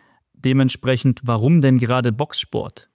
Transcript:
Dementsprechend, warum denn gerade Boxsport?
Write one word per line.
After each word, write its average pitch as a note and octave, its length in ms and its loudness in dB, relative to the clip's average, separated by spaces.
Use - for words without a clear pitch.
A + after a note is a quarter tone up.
Dementsprechend, C3 880 0
warum A#2+ 380 2
denn C3 160 4
gerade B2 340 -2
Boxsport? - 840 -8